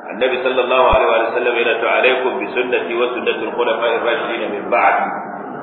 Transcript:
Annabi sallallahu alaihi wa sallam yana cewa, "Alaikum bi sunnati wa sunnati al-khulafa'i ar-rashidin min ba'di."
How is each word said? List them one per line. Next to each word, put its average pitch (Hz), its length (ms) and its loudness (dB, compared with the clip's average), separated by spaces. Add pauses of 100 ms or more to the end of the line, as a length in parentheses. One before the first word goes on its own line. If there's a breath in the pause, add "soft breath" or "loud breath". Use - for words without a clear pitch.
Annabi 123 340 0
sallallahu 127 480 2
alaihi 110 240 4
wa 113 240 2
sallam 120 220 0
yana 117 180 2
cewa, 110 200 0
"Alaikum 123 400 2
bi 104 140 -4
sunnati 117 460 -2
wa 120 140 0
sunnati 110 340 -4
al-khulafa'i 113 520 -2
ar-rashidin 113 560 -2
min 101 160 -6
ba'di." - 400 2 (580)